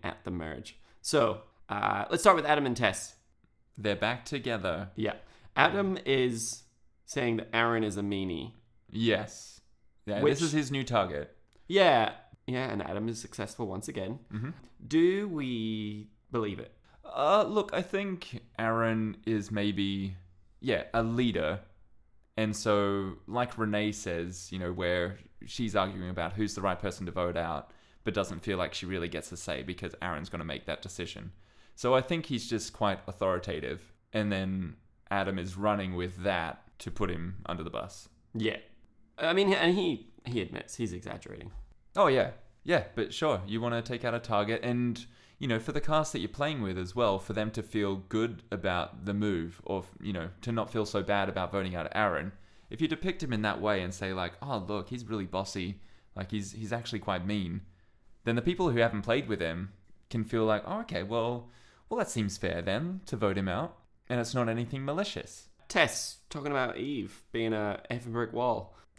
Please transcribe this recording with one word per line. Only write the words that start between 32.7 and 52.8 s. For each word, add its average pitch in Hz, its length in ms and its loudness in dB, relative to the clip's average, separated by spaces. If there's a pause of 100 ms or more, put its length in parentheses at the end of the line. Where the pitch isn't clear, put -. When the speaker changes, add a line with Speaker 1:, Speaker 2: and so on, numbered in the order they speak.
Speaker 2:
quite 98 340 0
authoritative. 87 840 -2 (180)
And 107 180 0
then 95 460 -2 (340)
Adam 98 300 0
is 92 160 -6
running 98 400 0
with 90 280 -4
that 87 380 0 (180)
to 90 120 -8
put 98 180 0
him 87 360 -4
under 85 180 -4
the 85 60 -6
bus. - 400 -8 (240)
Speaker 1:
Yeah. 110 240 0 (600)
I 160 140 2
mean, 190 220 6
and 175 240 6
he, 175 300 0 (180)
he 120 160 0
admits - 340 -8
he's 110 160 -2
exaggerating. - 600 -10 (440)
Speaker 2:
Oh, 190 120 8
yeah. 131 240 6 (320)
Yeah, 165 220 2 (100)
but - 180 -2
sure, 135 320 2
you 107 160 -2
wanna 117 200 0
take 120 240 -6
out 117 100 2
a 120 40 -2
target 107 440 0
and, 120 420 0 (320)
you 139 100 -4
know, 113 120 2
for 131 140 -4
the 151 80 2
cast 156 320 4
that - 60 -2
you're 95 100 -2
playing 143 320 -2
with 95 160 0
as 90 180 -4
well, 104 240 6
for - 140 -6
them 107 180 0
to 110 100 -4
feel 101 360 0
good 110 440 0 (100)
about 90 540 -2
the 101 80 0
move 92 520 0
or, 92 180 -2 (180)
you 101 120 -4
know, 87 160 -4 (120)
to 117 100 -4
not 110 200 -2
feel 110 140 2
so 101 180 0
bad 98 260 4
about 92 220 -2
voting 95 240 -2
out 82 180 -4
Aaron, 92 380 2 (400)
if 113 100 -4